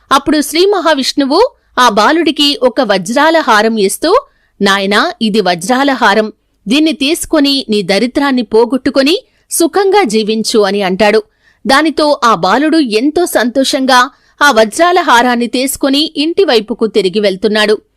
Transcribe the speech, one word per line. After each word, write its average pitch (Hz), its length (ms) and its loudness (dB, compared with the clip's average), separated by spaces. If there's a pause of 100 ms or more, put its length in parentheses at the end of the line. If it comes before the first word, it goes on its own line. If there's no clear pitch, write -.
(120)
అప్పుడు 285 280 0
శ్రీ 320 260 0
మహావిష్ణువు 311 840 0 (280)
ఆ 247 100 4
బాలుడికి 285 760 0
ఒక 247 180 0
వజ్రాల 240 580 0
హారం 226 380 2
ఇస్తూ, 220 400 0 (460)
"నాయనా, 202 500 0 (100)
ఇది 220 180 0
వజ్రాల 208 500 0
హారం, 214 420 0 (360)
దీన్ని 294 240 2
తీసుకొని 277 800 -2
నీ 208 120 0
దరిద్రాన్ని 247 600 -2
పోగొట్టుకొని 254 760 0 (320)
సుఖంగా 381 520 0
జీవించు" 220 580 -2
అని 202 220 0
అంటాడు. 208 400 0 (440)
దానితో 294 580 0
ఆ 226 100 2
బాలుడు 247 440 0
ఎంతో 285 480 0
సంతోషంగా 262 840 0 (320)
ఆ 285 80 4
వజ్రాల 320 500 2
హారాన్ని 247 460 2
తీసుకొని 269 720 -2
ఇంటి 330 280 -2
వైపుకు 226 420 -2
తిరిగి 202 340 -2
వెళ్తున్నాడు. 208 600 -2 (140)